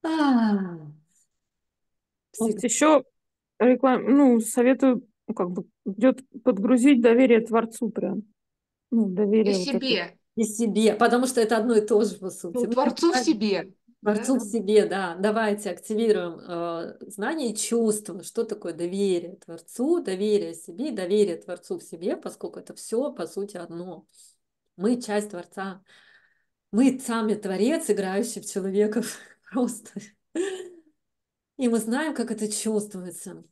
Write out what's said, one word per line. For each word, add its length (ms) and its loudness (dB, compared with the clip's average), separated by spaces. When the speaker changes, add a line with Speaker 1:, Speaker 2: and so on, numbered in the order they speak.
Speaker 1:
А. 720 2
Speaker 2:
Вот 120 0
Speaker 1:
Всегда. 160 -2
Speaker 2:
еще 360 4
реклам-, 480 4
ну, 340 6
советую, 680 2
ну, 80 -8
как 160 -4
бы, 140 -8
идет 340 2
подгрузить 560 4
доверие 400 6
Творцу 480 -2
прям. 340 -4
Ну, 180 2
доверие 460 2
Speaker 3:
И 40 0
Speaker 2:
вот 100 -2
это. 180 -2
Speaker 3:
себе. 320 -2
Speaker 1:
И 80 0
себе, 500 2
потому 320 4
что 140 0
это 160 2
одно 200 0
и 100 8
то 180 4
же, 120 -4
по 140 -8
сути. 260 -12
Speaker 3:
Ну, 100 0
Speaker 1:
Мы 60 -4
Speaker 3:
Творцу 240 2
в 40 -8
Speaker 1:
понимаем, 100 2
Speaker 3:
себе, 480 0
Speaker 1:
Творцу 320 0
Speaker 3:
да? 60 2
Speaker 1:
в 20 -8
себе, 440 4
да. 340 -4
Давайте 500 0
активируем, 720 0
э, 580 -8
знание 440 -4
и 40 -8
чувство. 680 -2
Что 200 -6
такое 300 -8
доверие 600 -2
Творцу, 680 -4
доверие 520 -2
себе 340 -10
и 40 -6
доверие 440 0
Творцу 420 -12
в 60 -14
себе, 320 -6
поскольку 420 -12
это 160 -18
все, 380 -6
по 160 -8
сути, 280 -10
одно. 500 -14
Мы 240 0
часть 300 -4
Творца. 520 -12
Мы 260 2
сами 360 -2
Творец, 560 -2
играющий 520 -2
в 100 -16
человека 500 0
<laughs> 500 -14
просто. 480 -6
И 100 0
мы 100 2
знаем, 360 -2
как 180 -4
это 180 -4
чувствуется. 1000 -6